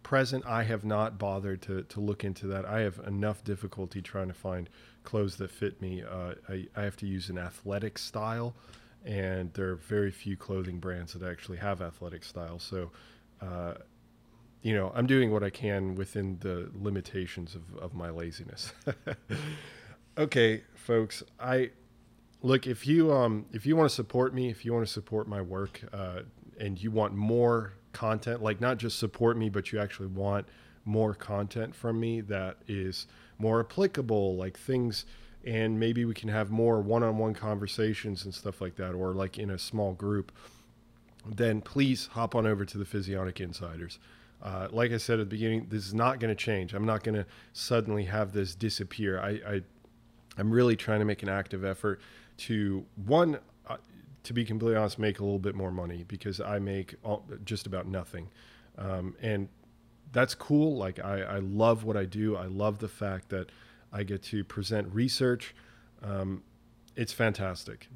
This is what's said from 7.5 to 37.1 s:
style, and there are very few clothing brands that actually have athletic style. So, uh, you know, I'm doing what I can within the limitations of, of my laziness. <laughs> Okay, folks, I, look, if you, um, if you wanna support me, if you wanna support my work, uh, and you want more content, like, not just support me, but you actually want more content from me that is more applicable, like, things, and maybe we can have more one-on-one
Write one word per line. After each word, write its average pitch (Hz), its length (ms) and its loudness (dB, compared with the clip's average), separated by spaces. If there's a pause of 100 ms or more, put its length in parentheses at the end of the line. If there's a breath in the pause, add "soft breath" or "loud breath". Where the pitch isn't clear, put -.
style, 113 560 -4 (500 loud breath)
and 92 480 -2
there 95 160 -2
are 90 60 -2
very 101 340 0
few 98 260 -6
clothing 92 440 -6
brands 87 340 -6
that 90 160 -8
actually 87 300 -10
have 98 200 -2
athletic 85 440 -10
style. 85 340 -10
So, 87 320 -6 (500 loud breath)
uh, 90 360 -8 (880)
you 110 100 2
know, 95 220 2
I'm 123 100 2
doing 131 260 6
what 104 120 2
I 98 80 -2
can 98 420 -2
within 95 460 -4
the 90 340 -6
limitations 95 800 -4
of, 87 240 -14
of 87 160 -10
my 85 160 -6
laziness. - 680 -10
<laughs> - 60 -20 (1400 loud breath)
Okay, 117 440 6 (120)
folks, 113 480 2 (160)
I, 127 300 0 (720)
look, 131 260 4
if 123 180 -4
you, 160 280 8
um, 113 400 4
if 110 120 -6
you 156 120 4
wanna 156 100 8
support 127 460 2
me, 127 160 0
if 107 160 -8
you 117 80 0
wanna 117 120 2
support 107 440 -4
my 101 120 -4
work, 92 400 -6 (120)
uh, 92 300 -6 (360)
and 101 180 -4
you 107 140 -2
want 107 220 4
more 113 580 4 (220)
content, 110 500 0
like, 104 160 2
not 123 200 2
just 113 200 -2
support 117 380 4
me, 110 100 2
but 101 240 0
you 107 80 -2
actually 98 300 -4
want 98 360 0 (380 loud breath)
more 107 300 4
content 101 600 -4
from 113 280 -2
me 113 180 0
that 98 380 -4 (100)
is 95 400 -4 (300 loud breath)
more 110 240 6
applicable, 113 720 2
like, 92 240 -4
things, 123 460 0 (400 loud breath)
and 110 340 2
maybe 117 240 4
we 113 100 0
can 110 140 -6
have 107 240 2
more 113 300 6
one-on-one 110 520 4